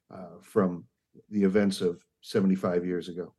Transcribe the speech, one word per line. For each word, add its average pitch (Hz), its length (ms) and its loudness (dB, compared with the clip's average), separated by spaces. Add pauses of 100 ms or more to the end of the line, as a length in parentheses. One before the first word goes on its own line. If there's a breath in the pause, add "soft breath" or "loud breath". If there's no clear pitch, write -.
(140)
uh, 87 280 -18
from 90 420 0 (460)
the 104 140 0
events 98 360 2
of 87 240 -2 (160)
seventy-five 92 680 0
years 90 220 -4
ago? 85 320 -12